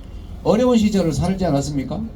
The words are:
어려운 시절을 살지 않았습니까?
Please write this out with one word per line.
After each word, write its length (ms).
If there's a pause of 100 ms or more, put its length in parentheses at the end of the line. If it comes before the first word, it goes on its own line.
(440)
어려운 340
시절을 340
살지 340
않았습니까? 540 (160)